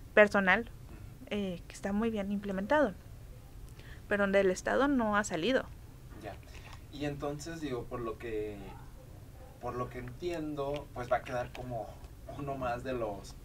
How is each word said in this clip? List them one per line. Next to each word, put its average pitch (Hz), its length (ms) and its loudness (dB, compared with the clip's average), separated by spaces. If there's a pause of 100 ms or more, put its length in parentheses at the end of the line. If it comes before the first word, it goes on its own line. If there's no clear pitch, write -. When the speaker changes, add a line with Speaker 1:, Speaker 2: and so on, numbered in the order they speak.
(120)
Speaker 1:
personal, 208 480 10
Speaker 2:
Ujú. - 680 -12
Speaker 1:
eh, 190 380 -2
que - 60 -14
está 196 200 -2
muy 220 160 4
bien 202 220 -2
implementado, 202 640 4 (1120)
pero 202 160 4
donde 196 180 6
el 185 100 8
estado 214 360 4
no 233 280 4
ha 208 80 4
salido. 185 420 2 (580)
Speaker 2:
Ya. 98 100 -8 (580)
Y 143 140 -6
entonces, 147 560 -4
digo, 123 240 -2
por 123 160 -6
lo 113 160 -4
que, 107 400 -4 (1040)
por 120 140 -6
lo 123 160 -2
que 127 80 -8
entiendo, 147 960 -4
pues, 123 160 -2
va 120 60 6
a - 60 2
quedar 127 300 -4
como 120 340 -6 (520)
uno 139 160 -4
más 123 280 -2
de 131 100 -4
los 107 400 -4 (120)